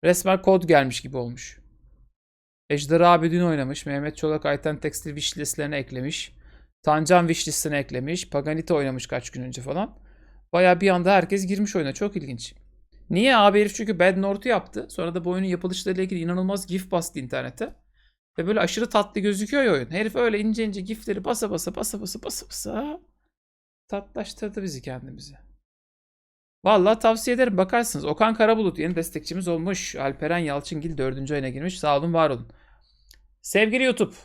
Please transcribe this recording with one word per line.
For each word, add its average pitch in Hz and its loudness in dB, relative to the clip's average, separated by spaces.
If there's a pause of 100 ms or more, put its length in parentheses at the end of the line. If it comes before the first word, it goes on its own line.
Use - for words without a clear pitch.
Resmen 185 2
kod 190 4
gelmiş 143 4
gibi 131 -8
olmuş. 120 -10 (1080)
Ejder 147 2
abi 170 6
dün 175 2
oynamış. 143 -2
Mehmet 147 -4
Çolak 151 -2
Ayten 147 -2
Tekstil 151 -8
wish - -6
listlerine 147 -6
eklemiş. 131 -8 (480)
Tancan 160 4
wish 160 -2
listesine 147 -2
eklemiş. 139 -6
Paganita 156 -2
oynamış 135 -2
kaç 127 -6
gün 127 -10
önce 127 -10
falan. 143 -6 (540)
Bayağı 180 6
bir 196 4
anda 180 4
herkes 190 2
girmiş 202 -2
oyuna. 143 0
Çok 202 -4
ilginç. 135 -10 (540)
Niye 247 4
abi? 202 8
Herif 208 0
çünkü 208 -4
Bad 185 4
North'u 202 -2
yaptı. 208 -2
Sonra 170 -6
da 170 -4
bu 180 -2
oyunun 185 0
yapılışlarıyla 185 -2
ilgili 185 -4
inanılmaz 185 -2
gif 185 -6
bastı 170 -4
internete. 131 -8 (640)
Ve 170 -4
böyle 214 2
aşırı 214 0
tatlı 208 0
gözüküyor 208 0
ya 233 4
oyun. 131 0
Herif 202 -4
öyle 226 0
ince 220 0
ince 202 -4
gifleri 208 -6
basa 226 -2
basa, 180 -4
basa 208 -6
basa, 214 -10
basa - -10
basa 285 -8 (880)
tatlaştırdı 202 -8
bizi 143 -8
kendimize. 131 -14 (1300)
Vallahi 208 6
tavsiye 226 2
ederim, 233 2
bakarsınız. 185 0
Okan 214 2
Karabulut 220 2
yeni 165 -2
destekçimiz 170 -6
olmuş. 175 -4
Alperen 139 -2
Yalçıngil 151 -4
dördüncü 135 -4
ayına 135 -2
girmiş. 151 -6
Sağ 147 2
olun, 170 0
var 160 4
olun. 120 -6 (880)
Sevgili 220 2
YouTube. 247 0